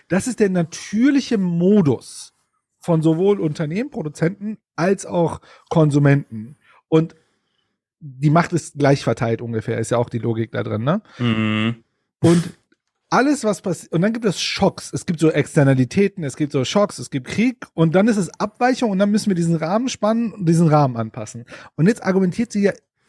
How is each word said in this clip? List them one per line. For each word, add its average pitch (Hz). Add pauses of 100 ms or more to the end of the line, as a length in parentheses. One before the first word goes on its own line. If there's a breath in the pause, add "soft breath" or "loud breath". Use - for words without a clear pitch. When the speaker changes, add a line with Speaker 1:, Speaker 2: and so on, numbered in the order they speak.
Speaker 1:
das 190
ist 233
der 202
natürliche 233
Modus 180 (460)
von 165
sowohl 185
Unternehmen, 170
Produzenten 196 (200)
als 185
auch 175 (280 soft breath)
Konsumenten. 143 (320 soft breath)
Und 160 (840)
die 139
Macht 165
ist -
gleich 139
verteilt 117
ungefähr, 113
ist 113
ja 120
auch 120
die 123
Logik 113
da 110
drin, 110
ne? 175 (180 loud breath)
Speaker 2:
Mhm. 110 (380)
Speaker 1:
Und 170 (580)
alles, 254
was 208
passi-, -
und 170
dann 220
gibt 233
es 196
Schocks. -
Es -
gibt 160
so 160
Externalitäten, 147
es 135
gibt 147
so 131
Schocks, 202
es 127
gibt 135
Krieg 240
und 165
dann 196
ist 226
es 196 (100)
Abweichung 240
und 190
dann 202
müssen 214
wir 190
diesen 170
Rahmen 202
spannen 226
und 180
diesen 165
Rahmen 143
anpassen. 113 (320 loud breath)
Und 156
jetzt 233
argumentiert 190
sie 202
ja 190 (380)